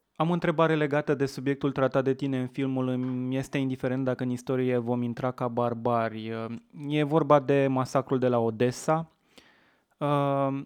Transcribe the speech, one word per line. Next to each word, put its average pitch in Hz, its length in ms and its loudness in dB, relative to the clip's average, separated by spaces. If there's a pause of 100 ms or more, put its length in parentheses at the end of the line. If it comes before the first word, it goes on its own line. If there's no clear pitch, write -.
(160)
Am 160 140 0
o - 20 2
întrebare 165 420 2
legată 151 400 0
de 139 120 -2
subiectul 135 460 -2
tratat 131 320 2
de 135 100 2
tine 135 260 -4
în 127 60 -4
filmul 131 420 -2
„Îmi 127 480 -4
este 135 220 -4
indiferent 131 460 -2
dacă 127 180 -2
în 127 80 -2
istorie 127 460 0
vom 120 260 0
intra 120 280 -2
ca 123 180 -4
barbari”. 117 840 -2 (560)
E 151 140 2
vorba 147 380 6
de 139 300 4
masacrul 131 480 0
de 127 100 2
la 123 100 4
Odessa. 123 760 0 (840)
Uh, 139 680 0